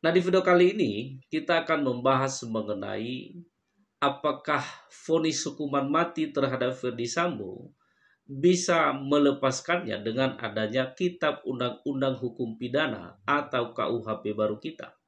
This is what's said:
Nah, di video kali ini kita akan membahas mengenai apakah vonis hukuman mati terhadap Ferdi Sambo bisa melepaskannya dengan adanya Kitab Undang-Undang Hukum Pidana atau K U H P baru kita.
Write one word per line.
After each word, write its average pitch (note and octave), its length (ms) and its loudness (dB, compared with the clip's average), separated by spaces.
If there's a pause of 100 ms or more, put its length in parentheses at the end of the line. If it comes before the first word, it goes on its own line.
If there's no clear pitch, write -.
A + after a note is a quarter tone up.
Nah, D#3+ 80 2
di F3 160 4
video F#3 160 4
kali F3+ 320 6
ini C3 560 -2
kita D#3+ 320 0
akan D#3 240 0
membahas C3 640 0
mengenai G#2 880 -6 (640)
apakah C#3 640 -2 (400)
vonis D#3+ 400 0
hukuman C#3 400 -2
mati D#3 480 0
terhadap C3 480 0
Ferdi A#2+ 240 -4
Sambo A#2 720 -4 (480)
bisa D#3 720 2
melepaskannya C#3 1040 2
dengan B2+ 400 -2
adanya A2 560 -2
Kitab F3 480 -2
Undang-Undang C3 800 -2
Hukum A#2 320 -6
Pidana B2 720 -4
atau C3+ 480 0
K A2+ 160 0
U A#2 80 -2
H A2 240 -4
P G#2 80 -2
baru G#2+ 240 0
kita. - 400 -14 (120)